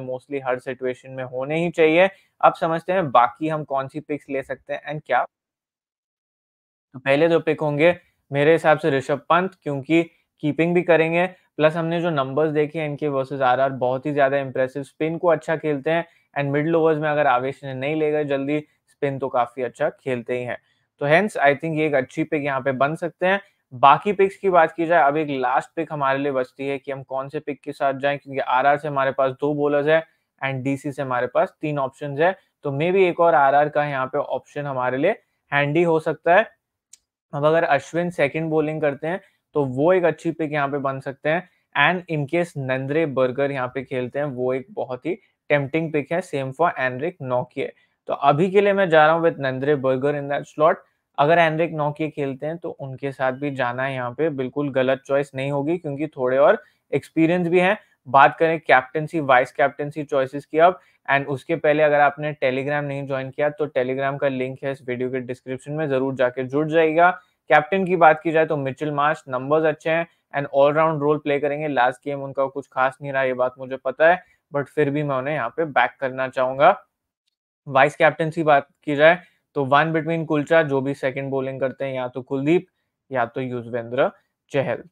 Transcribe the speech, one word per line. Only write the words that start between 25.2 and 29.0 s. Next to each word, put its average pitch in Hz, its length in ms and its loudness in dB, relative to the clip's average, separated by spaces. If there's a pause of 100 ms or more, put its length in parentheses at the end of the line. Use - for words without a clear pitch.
लास्ट 131 440 -2
पिक 165 180 -6
हमारे 135 260 0
लिए 143 120 -2
बचती 131 360 -4
है 139 100 -4
कि 135 140 -10
हम 135 120 -8
कौन 135 260 -8
से 151 100 -8
पिक 147 240 -10
के 147 80 -10
साथ 139 220 -2
जाएं, 143 260 -2
क्योंकि 135 200 -8
आरआर 135 380 2
से 151 100 -8
हमारे 135 240 0